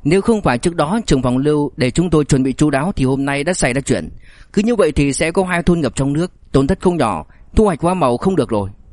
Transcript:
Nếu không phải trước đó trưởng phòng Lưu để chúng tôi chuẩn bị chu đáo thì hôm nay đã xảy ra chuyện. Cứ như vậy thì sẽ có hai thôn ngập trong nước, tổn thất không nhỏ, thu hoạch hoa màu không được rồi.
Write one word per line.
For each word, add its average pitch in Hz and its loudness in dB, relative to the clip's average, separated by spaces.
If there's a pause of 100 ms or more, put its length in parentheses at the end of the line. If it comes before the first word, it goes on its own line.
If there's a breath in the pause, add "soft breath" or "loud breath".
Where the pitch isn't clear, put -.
Nếu 170 4
không 214 0
phải 123 0
trước 170 -2
đó 170 0
trưởng 135 2
phòng 127 0
Lưu 147 0
để 127 0
chúng 170 0
tôi 151 2
chuẩn 131 2
bị 131 0
chu 151 2
đáo 143 -2
thì 131 0
hôm 135 0
nay 143 -4
đã 180 -2
xảy 135 0
ra 135 0
chuyện. 90 -4 (440 soft breath)
Cứ 208 0
như 233 0
vậy 170 4
thì 143 0
sẽ 165 -2
có 190 0
hai 175 -2
thôn 175 2
ngập 123 -2
trong 139 0
nước, 165 -4 (200)
tổn 139 4
thất 185 -2
không 175 0
nhỏ, 104 -2 (300 soft breath)
thu 220 4
hoạch 180 0
hoa 175 0
màu 135 2
không 185 0
được 120 0
rồi. 101 -2 (220)